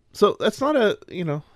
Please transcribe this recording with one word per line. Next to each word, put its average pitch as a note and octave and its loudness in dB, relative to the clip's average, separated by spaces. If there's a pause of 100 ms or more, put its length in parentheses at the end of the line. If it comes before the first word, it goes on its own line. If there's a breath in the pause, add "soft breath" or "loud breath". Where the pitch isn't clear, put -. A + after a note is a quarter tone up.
(120)
so - 2
that's - -2
not D4+ 0
a, A3 2 (100)
you F3+ -8
know, D3+ -4 (120)